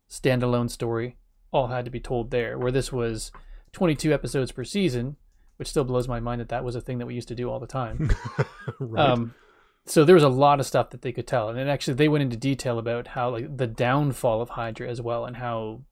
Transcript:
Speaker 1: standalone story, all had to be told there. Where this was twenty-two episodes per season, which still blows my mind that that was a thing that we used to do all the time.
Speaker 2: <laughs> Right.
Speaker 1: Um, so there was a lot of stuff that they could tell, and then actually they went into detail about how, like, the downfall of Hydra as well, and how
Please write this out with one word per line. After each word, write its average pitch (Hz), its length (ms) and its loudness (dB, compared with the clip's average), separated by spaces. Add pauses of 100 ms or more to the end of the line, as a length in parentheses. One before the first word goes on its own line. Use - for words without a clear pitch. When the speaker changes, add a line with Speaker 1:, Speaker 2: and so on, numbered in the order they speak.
Speaker 1:
standalone 123 600 2
story, 117 480 -4 (340)
all 135 160 2
had 123 180 -4
to 131 60 -12
be 123 100 -6
told 120 300 -4
there. 120 280 -2
Where 123 120 0
this 131 200 0
was 117 400 -4 (400)
twenty-two 156 420 2
episodes 131 380 -2
per 123 140 -10
season, 143 500 -2 (400)
which - 140 -10
still 147 160 0
blows 127 240 0
my 120 100 -4
mind 120 220 -4
that 113 80 -10
that 127 160 -4
was 123 100 -6
a 113 60 -6
thing 127 160 -6
that 120 80 -6
we 123 100 -8
used 120 140 -8
to 120 60 -8
do 120 140 -4
all 120 100 -6
the 120 80 -12
time. 123 480 -4
Speaker 2:
<laughs> - 40 -6 (600)
Right. 127 300 2
Speaker 1:
Um, 117 240 0 (520)
so 156 200 6
there 180 100 12
was 151 80 10
a 139 60 8
lot 139 300 6
of 135 60 -2
stuff - 260 0
that 127 100 -16
they 127 100 -6
could 120 160 -6
tell, 113 220 0
and 117 80 -6
then 135 100 -4
actually 139 280 -2
they 151 120 4
went 147 160 4
into 120 140 -2
detail 127 400 -2
about 117 300 -4
how, 123 240 -2
like, 127 260 -6
the 127 100 0
downfall 123 720 2
of 120 80 -6
Hydra 117 380 -6
as 120 140 -6
well, 117 240 -4
and 123 120 -10
how 117 440 -6 (100)